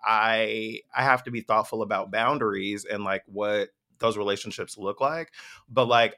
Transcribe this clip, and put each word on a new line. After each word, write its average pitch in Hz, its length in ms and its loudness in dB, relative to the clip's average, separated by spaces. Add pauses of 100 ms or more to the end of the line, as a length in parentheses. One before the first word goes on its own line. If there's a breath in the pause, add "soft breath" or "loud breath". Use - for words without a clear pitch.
I, 110 760 0 (120)
I 127 120 0
have 127 200 4
to 123 60 -10
be 120 100 -4
thoughtful 110 420 0
about 98 280 -2
boundaries 104 760 0
and, 104 200 -6
like, 95 220 -2
what 104 420 -2 (320)
those 113 160 2
relationships 101 600 -6
look 101 240 -6
like. 160 300 -2 (380 loud breath)
But, 123 180 2
like, 117 320 4